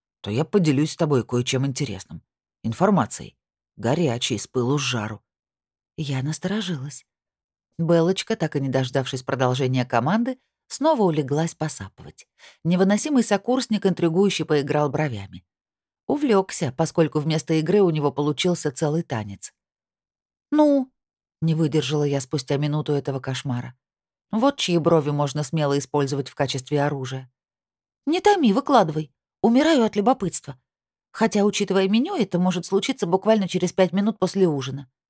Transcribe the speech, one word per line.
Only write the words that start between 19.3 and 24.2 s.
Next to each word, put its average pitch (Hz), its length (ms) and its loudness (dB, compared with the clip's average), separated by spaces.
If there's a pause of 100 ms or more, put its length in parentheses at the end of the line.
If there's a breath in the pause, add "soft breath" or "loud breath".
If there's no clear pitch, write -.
«Ну?» — 294 400 4 (500)
не 160 140 2
выдержала 151 480 0
я 139 180 0
спустя 139 360 -4
минуту 147 380 -2
этого 135 260 -4
кошмара. 127 560 -6 (560)